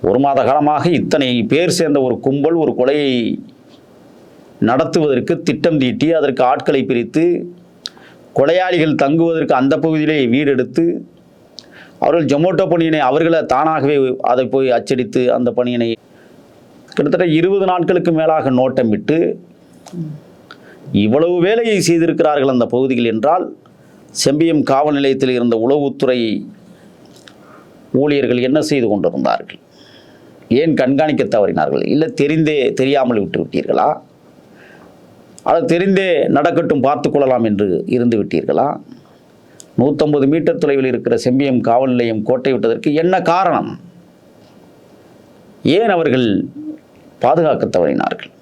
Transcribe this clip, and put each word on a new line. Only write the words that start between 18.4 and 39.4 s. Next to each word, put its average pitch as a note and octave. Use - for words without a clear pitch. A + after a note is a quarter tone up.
நோட்டமிட்டு B2+
இவ்வளவு D#3+
வேலையை A3
செய்திருக்கிறார்கள் D3+
அந்த A#2+
பகுதியில் A#2+
என்றால், D3
செம்பியம் D3+
காவல் C#3+
நிலையத்தில் C3+
இருந்த A#2+
உளவுத்துறை C3+
ஊழியர்கள் C3+
என்ன D#3
செய்து C#3
கொண்டிருந்தார்கள்? D#2+
ஏன் D#3+
கண்காணிக்க C#3
தவறினார்கள்? F2+
இல்லை D#3
தெரிந்தே D3+
தெரியாமல் C3
விட்டு -
விட்டீர்களா? D#2+
அல்லது E3
தெரிந்தே F#3
நடக்கட்டும் D3
பார்த்து C#3+
கொள்ளலாம் C3
என்று G#2
இருந்து A#2+
விட்டீர்களா? F2+